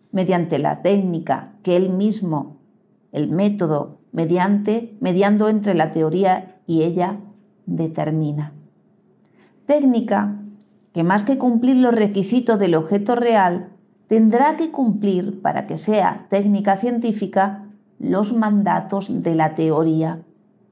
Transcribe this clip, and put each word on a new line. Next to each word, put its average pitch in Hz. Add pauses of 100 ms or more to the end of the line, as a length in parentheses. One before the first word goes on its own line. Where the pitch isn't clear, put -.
(100)
mediante 175
la 151
técnica 185 (100)
que 180
él 185
mismo, 185 (560)
el 147
método, 175 (100)
mediante, 202
mediando 196
entre 202
la 160
teoría 180 (100)
y 160
ella, 180 (460)
determina. 156 (1160)
Técnica 233 (540)
que 170
más 196
que 269
cumplir 254
los 254
requisitos 220
del 180
objeto 202
real, 214 (360)
tendrá 233
que 320
cumplir, 202
para -
que 156
sea 185
técnica 202
científica, 208 (320)
los 202
mandatos 196
de 165
la 160
teoría. 160 (500)